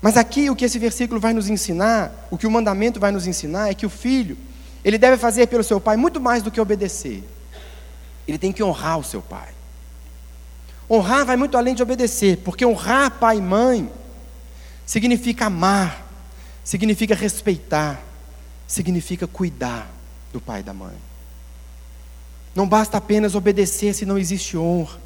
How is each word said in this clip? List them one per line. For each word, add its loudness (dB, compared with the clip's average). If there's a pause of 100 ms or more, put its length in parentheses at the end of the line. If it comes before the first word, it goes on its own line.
Mas 4
aqui 2
o 0
que -2
esse 0
versículo -2
vai 2
nos 0
ensinar, 0
o -6
que -2
o 2
mandamento 0
vai 2
nos -4
ensinar, -4
é -2
que -6
o -2
filho, -2 (480)
ele 6
deve 8
fazer 4
pelo 2
seu 0
pai 2
muito 2
mais 2
do -4
que -4
obedecer. -4 (1040)
Ele -6
tem -2
que -2
honrar 0
o -6
seu -8
pai. -14 (1400)
Honrar 4
vai 2
muito 2
além 2
de 2
obedecer, 2
porque -2
honrar 2
pai 4
e -2
mãe 2 (960)
significa 0
amar, 2 (580)
significa 2
respeitar, -2 (680)
significa -4
cuidar -6 (460)
do -8
pai -10
e -10
da -12
mãe. -14 (1600)
Não 2
basta 2
apenas 0
obedecer 0
se -6
não 0
existe -4
honra. -2